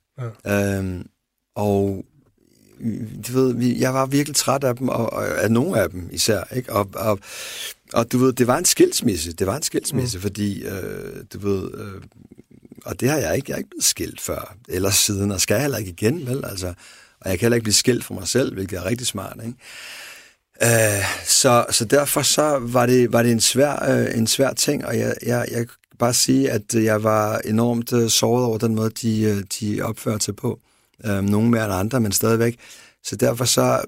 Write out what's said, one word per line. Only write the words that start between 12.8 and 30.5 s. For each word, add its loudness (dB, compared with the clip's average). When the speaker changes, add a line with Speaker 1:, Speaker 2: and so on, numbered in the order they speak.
Speaker 2:
og -8
det 2
har 0
jeg 0
ikke, -4
jeg -6
er -4
ikke -10
blevet -6
skilt -2
før, -8
eller 0
siden, 0
og -2
skal 2
heller -2
ikke -8
igen, -2
vel? -4
Altså, -8
og -2
jeg 0
kan 2
heller 4
ikke -2
blive 0
skilt 2
fra -12
mig -8
selv, 0
hvilket -8
er -8
rigtig -2
smart, -8
ikke? -12
Øh, 4
så, 4
så 0
derfor 2
så 2
var 2
det, 6
var 4
det 4
en 2
svær, 2
øh, 2
en 2
svær 2
ting, -2
og -2
jeg, 0
jeg, -2
jeg -4
kan -2
bare 2
sige, 2
at -2
jeg 2
var 2
enormt, 0
øh, 2
såret 2
over 0
den 0
måde, 0
de, -2
øh, 0
de -2
opførte -4
sig -4
på. -6